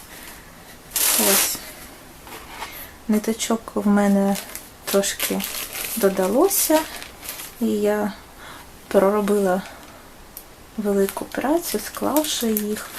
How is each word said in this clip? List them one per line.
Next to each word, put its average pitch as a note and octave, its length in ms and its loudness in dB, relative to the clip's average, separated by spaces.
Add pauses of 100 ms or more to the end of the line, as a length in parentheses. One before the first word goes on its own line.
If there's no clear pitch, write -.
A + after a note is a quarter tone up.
(1300)
Ось. - 280 2 (1500)
Ниточок A3 640 0
в G3+ 120 0
мене G3+ 500 4 (480)
трошки G3 580 0 (540)
додалося, A3 840 2 (800)
і A3+ 60 0
я G#3 460 0 (760)
проробила G3 720 4 (1120)
велику G3+ 480 0
працю, D4+ 540 0
склавши B3 680 0
їх G#3+ 400 -2 (120)